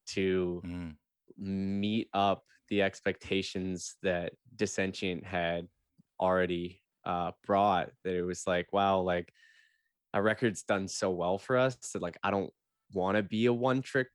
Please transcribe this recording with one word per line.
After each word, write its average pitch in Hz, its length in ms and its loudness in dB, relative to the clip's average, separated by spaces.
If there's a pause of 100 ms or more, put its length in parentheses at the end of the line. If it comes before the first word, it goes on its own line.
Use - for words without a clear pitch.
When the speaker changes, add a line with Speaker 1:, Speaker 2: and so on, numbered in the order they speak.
Speaker 1:
to 92 560 0
Speaker 2:
Mm. 87 280 -8 (460)
Speaker 1:
meet 98 760 -2
up 98 320 2 (220)
the 101 140 2
expectations 92 1200 -4
that 87 320 -2 (220)
Dissentient 95 680 -2
had 87 420 -2 (520)
already, 92 600 0 (220)
uh, 87 280 -2 (120)
brought, 98 480 4 (120)
that 92 100 -2
it 90 80 0
was 90 240 -4
like, 90 260 0
"Wow, 98 280 4
like, 87 340 0 (800)
our 101 80 2
record's 107 420 2
done 98 240 0
so - 220 -2
well 90 280 0
for - 200 -2
us 127 180 2 (160)
that, 90 100 -4
like, 87 200 -6
I 98 80 0
don't 98 220 0 (400)
wanna 98 300 2
be 110 240 0
a 120 60 6
one-trick 131 640 0